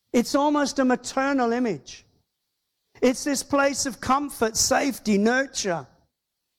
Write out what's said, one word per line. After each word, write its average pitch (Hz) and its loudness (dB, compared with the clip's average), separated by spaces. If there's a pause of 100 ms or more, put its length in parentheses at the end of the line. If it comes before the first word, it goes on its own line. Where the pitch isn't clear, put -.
(120)
It's 240 2
almost 294 0
a 269 2
maternal 254 0
image. 226 -4 (960)
It's 254 2
this 285 -2
place 277 0
of 226 -6
comfort, 254 0
safety, 247 0
nurture. 208 0 (720)